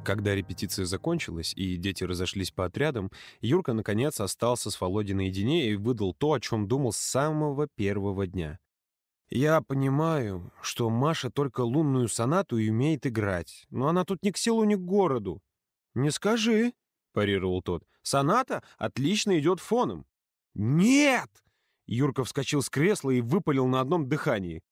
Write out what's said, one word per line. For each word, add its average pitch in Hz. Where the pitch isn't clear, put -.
Когда 101
репетиция 95
закончилась 90
и 92
дети 92
разошлись 90
по 92
отрядам, 117
Юрка, 135
наконец, 110
остался 113
с -
Володей 98
наедине 98
и 104
выдал 104
то, 151
о 131
чем 107
думал 123
с -
самого 147
первого 98
дня. 85
«Я 151
понимаю, 135
что -
Маша 131
только 139
лунную 127
сонату 131
и 110
умеет 139
играть, 101
но 127
она 175
тут 190
ни 202
к -
селу, 226
ни 208
к 190
городу». 143
«Не 139
скажи», 226
парировал 95
тот. 87
«Соната 180
отлично 170
идет 175
фоном». 147
«Нет!» 226
Юрка 127
вскочил 139
с -
кресла 151
и 127
выпалил 135
на 131
одном 139
дыхании. 101